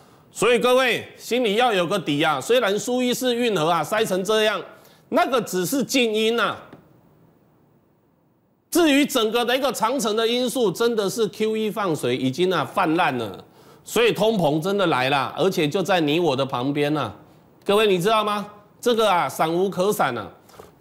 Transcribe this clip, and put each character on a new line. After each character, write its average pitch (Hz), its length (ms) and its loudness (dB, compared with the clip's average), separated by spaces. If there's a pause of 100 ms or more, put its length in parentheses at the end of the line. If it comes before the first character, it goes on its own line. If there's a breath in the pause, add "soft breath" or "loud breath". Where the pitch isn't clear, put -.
(320 loud breath)
所 220 200 2
以 240 60 4
各 247 180 2
位 220 400 0
心 - 280 -2
里 202 120 0
要 240 160 2
有 180 140 2
个 196 140 -2
底 147 240 -2
啊。 151 180 0
虽 240 180 2
然 208 200 0
苏 247 240 -2
伊 247 100 0
士 247 220 -2
运 233 200 0
河 160 140 0
啊 175 140 2
塞 220 200 0
成 190 200 -2
这 214 220 2
样， 208 140 0 (500 loud breath)
那 311 180 2
个 254 120 0
只 185 240 -2
是 247 200 -2
静 240 280 0
音 220 280 0
啊。 170 180 -2 (2000)
至 320 200 4
于 277 160 4
整 226 280 0
个 240 100 2
的 240 140 0
一 - 20 -4
个 269 140 0
长 240 260 -2
程 208 160 -2
的 226 100 0
因 247 240 0
素， 226 220 0
真 233 240 0
的 202 140 0
是 214 180 -2
Q 220 300 -2
E 220 120 -2
放 202 240 -4
水 131 220 -2
已 131 160 -2
经 175 220 0
啊 156 100 0
泛 156 320 0
滥 160 220 0
了， 98 260 -8 (400 loud breath)
所 - 180 -2
以 220 120 4
通 214 240 0
膨 156 240 0
真 196 160 -2
的 190 100 2
来 131 220 0
了， 135 280 0
而 170 120 2
且 175 180 0
就 185 160 -2
在 185 160 2
你 156 220 0
我 160 120 2
的 131 120 0
旁 127 260 -4
边 147 240 0
啊。 117 180 -4 (520 loud breath)
各 202 100 2
位 220 100 4
你 190 140 2
知 170 80 0
道 214 160 2
吗？ 208 220 -4 (340)
这 240 160 0
个 214 160 2
啊 165 160 2
闪 165 260 -2
无 185 160 2
可 180 220 0
闪 139 260 0
啊。 104 80 -8 (560 loud breath)